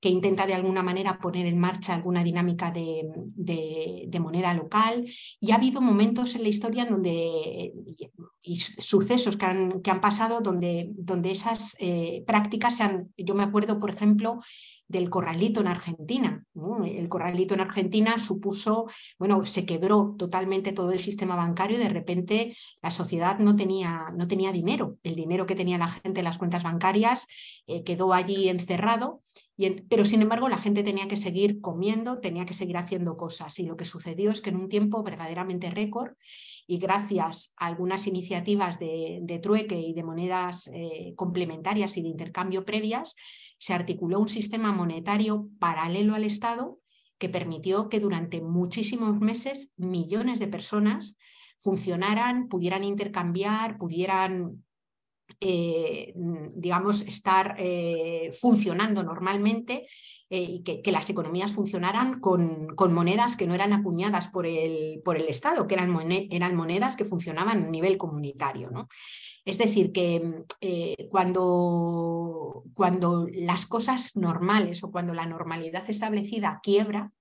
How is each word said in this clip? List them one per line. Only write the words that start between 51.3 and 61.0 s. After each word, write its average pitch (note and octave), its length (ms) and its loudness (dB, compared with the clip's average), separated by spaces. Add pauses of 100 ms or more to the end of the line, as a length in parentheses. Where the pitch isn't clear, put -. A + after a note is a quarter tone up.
funcionaran, G#3 880 0
pudieran F#3 360 -2
intercambiar, G3+ 960 -2
pudieran, F3+ 840 -2 (800)
eh, E3 720 0 (420)
digamos, F#3 480 0
estar, F#3+ 560 2
eh, E3+ 800 -2
funcionando G#3 640 4
normalmente, G3+ 840 -2 (420)
eh, F#3 140 -2
y F3 220 -6
que, D#3+ 180 -6
que G3+ 80 0
las E3 180 2